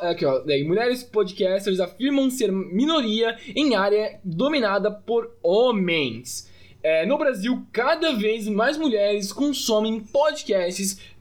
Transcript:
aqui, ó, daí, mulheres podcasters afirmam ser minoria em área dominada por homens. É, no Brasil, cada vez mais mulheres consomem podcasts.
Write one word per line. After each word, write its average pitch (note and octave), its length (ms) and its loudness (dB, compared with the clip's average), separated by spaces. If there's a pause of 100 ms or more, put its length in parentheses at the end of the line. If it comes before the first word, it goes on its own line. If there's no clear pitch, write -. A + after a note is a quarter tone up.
aqui, E3+ 240 -2
ó, C3+ 140 2
daí, C#3+ 240 0
mulheres A#3+ 400 0
podcasters F#3+ 760 0
afirmam C4 500 0
ser B3 220 -2
minoria A3+ 880 0 (180)
em C#4 200 2
área G3+ 480 0
dominada G3+ 680 0
por A3+ 540 -4
homens. E3+ 1040 0 (320)
É, D#3+ 240 2
no C#4 120 0
Brasil, B3+ 540 0
cada D#4 420 2
vez G#3+ 340 -2
mais A#3 300 0
mulheres G#3 560 0
consomem A3+ 680 0
podcasts. G3 1000 -2 (220)